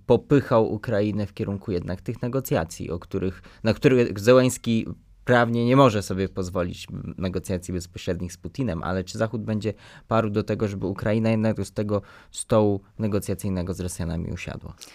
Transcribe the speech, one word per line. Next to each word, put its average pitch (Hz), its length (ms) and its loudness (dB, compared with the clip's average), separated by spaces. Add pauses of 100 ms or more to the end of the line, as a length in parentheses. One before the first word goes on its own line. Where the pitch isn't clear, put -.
popychał 120 680 4
Ukrainę 104 520 -2
w - 80 -12
kierunku 101 380 -6
jednak 92 300 -4
tych - 200 -8
negocjacji, 123 680 -4
o 87 80 -6
których, 92 420 -6 (220)
na 110 100 4
których 123 460 4
Zełenski 123 640 4 (400)
prawnie 120 400 4
nie 123 100 4
może 113 280 6
sobie 95 260 -2
pozwolić 90 580 -4 (300)
negocjacji 92 560 -4
bezpośrednich 87 600 -6
z - 40 -20
Putinem, 87 460 -6
ale 92 200 -2
czy - 140 -12
Zachód 110 260 -4
będzie 107 300 -4 (340)
parł 113 220 2
do 104 140 0
tego, 107 240 -2
żeby 98 180 -6
Ukraina 110 440 0
jednak 110 360 0
z - 60 -14
tego 104 300 -2 (300)
stołu 104 500 2 (180)
negocjacyjnego 98 720 -2
z 85 60 -10
Rosjanami 85 520 -6
usiadła? - 420 -12 (220)